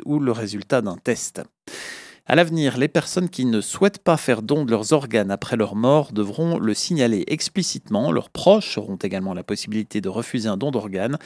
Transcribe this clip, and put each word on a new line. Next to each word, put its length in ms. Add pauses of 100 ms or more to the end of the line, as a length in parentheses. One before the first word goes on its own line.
ou 140
le 120
résultat 520
d'un 140
test. 460 (840)
À 100
l'avenir, 420
les 80
personnes 420
qui 160
ne 160
souhaitent 440
pas 120
faire 260
don 220
de 60
leurs 220
organes 400
après 240
leur 180
mort 380
devront 460
le 160
signaler 520
explicitement. 840
Leurs 180
proches 480
auront 180
également 380
la 80
possibilité 580
de 80
refuser 400
un 80
don 140
d'organes. 560